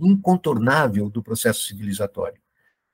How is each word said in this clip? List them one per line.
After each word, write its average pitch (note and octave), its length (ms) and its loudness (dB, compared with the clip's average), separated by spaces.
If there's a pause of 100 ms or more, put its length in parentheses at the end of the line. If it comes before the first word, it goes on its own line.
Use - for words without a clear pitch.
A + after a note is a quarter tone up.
incontornável C#3+ 1080 2
do A2 120 -6
processo A2 460 -2
civilizatório. G2+ 760 -8 (520)